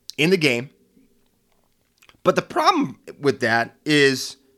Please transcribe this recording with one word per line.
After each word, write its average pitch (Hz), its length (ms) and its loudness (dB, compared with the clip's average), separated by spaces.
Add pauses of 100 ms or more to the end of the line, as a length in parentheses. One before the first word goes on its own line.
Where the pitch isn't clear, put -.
(180)
in 151 120 2
the 190 80 2
game. 135 320 -2 (1500)
But 180 120 2
the 180 60 -2
problem 320 580 0 (200)
with 139 220 -2
that 113 340 0 (100)
is 143 520 0 (200)